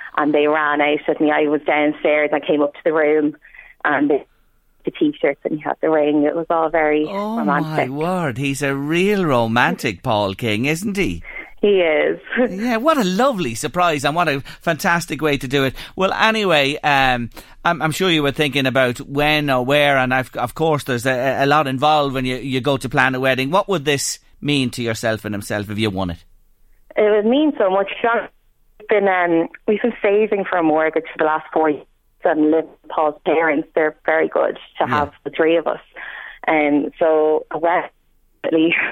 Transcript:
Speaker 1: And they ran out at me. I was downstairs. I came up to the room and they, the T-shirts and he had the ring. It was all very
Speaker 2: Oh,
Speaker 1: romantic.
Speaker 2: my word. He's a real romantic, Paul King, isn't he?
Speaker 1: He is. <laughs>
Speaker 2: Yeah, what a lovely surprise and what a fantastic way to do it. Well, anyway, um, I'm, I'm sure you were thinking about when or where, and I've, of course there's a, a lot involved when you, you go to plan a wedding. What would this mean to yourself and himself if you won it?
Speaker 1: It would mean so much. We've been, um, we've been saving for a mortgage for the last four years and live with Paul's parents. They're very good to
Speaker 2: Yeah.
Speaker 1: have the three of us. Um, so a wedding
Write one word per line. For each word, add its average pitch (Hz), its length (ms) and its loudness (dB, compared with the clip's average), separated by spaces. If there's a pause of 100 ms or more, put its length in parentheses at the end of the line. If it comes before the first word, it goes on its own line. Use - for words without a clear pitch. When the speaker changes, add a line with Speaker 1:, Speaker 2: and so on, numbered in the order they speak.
(180)
Speaker 1:
And 151 160 0
they 147 140 4
ran 147 340 2
out 147 260 0
at 160 140 0
me. 151 100 2
I 151 120 2
was 147 180 0
downstairs. 151 720 0
I 147 60 0
came 147 240 0
up 143 100 -2
to - 100 -20
the 165 100 0
room 151 440 2 (480)
and 143 240 2
they, 143 160 0 (580)
the - 80 -6
T-shirts 147 520 -2
and - 120 -4
he 156 60 -4
had 143 200 -4
the 160 100 0
ring. 151 320 2
It 147 120 0
was 165 140 -6
all 160 200 0
very 151 380 0
Speaker 2:
Oh, 208 300 -6
Speaker 1:
romantic. 147 540 -2
Speaker 2:
my 135 40 -6
word. 160 440 -2
He's 139 240 -4
a 139 100 0
real 175 520 0
romantic, 120 760 0
Paul 104 320 0
King, 110 320 -2
isn't 185 320 -4
he? 95 240 -2 (400)
Speaker 1:
He 202 200 4
is. 156 380 0 (160)
<laughs> 240 140 0
Speaker 2:
Yeah, 220 280 -2
what 302 200 2
a 240 60 2
lovely 185 500 0
surprise 151 520 -2
and 147 100 -2
what 175 120 0
a 139 140 -2
fantastic 165 800 -4
way 147 160 0
to 139 100 -6
do 139 180 0
it. 127 100 -2 (200)
Well, 190 180 0
anyway, 180 680 2
um, 131 460 2 (340)
I'm, 170 200 0
I'm 156 80 0
sure 185 180 0
you 156 140 2
were 139 80 0
thinking 139 340 0
about 123 360 0
when 147 500 0
or 127 140 2
where, 143 320 4
and 127 180 0
I've, 131 200 -4
of 120 200 -6
course 156 300 0
there's 120 200 -2
a, 131 380 0
a - 20 2
lot 147 220 4
involved 139 480 0
when 131 100 -4
you, 127 120 -4
you 131 240 -4
go 139 160 0
to 123 120 -6
plan 131 240 2
a 131 60 -2
wedding. 131 320 0
What 190 180 2
would 165 160 0
this 143 320 -2 (240)
mean 135 300 0
to - 100 -8
yourself 113 440 -2
and 107 100 -6
himself 101 340 -6
if 104 80 -6
you 110 140 0
won 92 200 -4
it? 82 120 -10 (720)
Speaker 1:
It 214 160 4
would 214 180 2
mean 285 300 2
so 202 120 2
much. 196 180 0 (880)
We've 214 100 -20
been, 202 180 2
um, 175 420 2 (180)
we've 208 140 0
been 240 200 -2
saving 208 440 2
for 185 140 -2
a 165 40 0
mortgage 160 480 0
for - 60 -18
the 160 80 2
last 156 260 -2
four 156 200 2
years - 140 -6 (380)
and 151 280 4
live 160 140 2
with - 260 -20
Paul's 156 340 0
parents. 160 480 0
They're 156 220 0 (100)
very 160 220 2
good - 320 -2 (180)
to - 40 0
Speaker 2:
Yeah. 151 80 0
Speaker 1:
have 147 220 -2 (120)
the - 80 -8
three 165 260 2
of 151 80 -2
us. - 140 -4 (680)
Um, 147 520 2
so 156 520 2
a 160 60 -6
wedding 165 1160 -2 (180)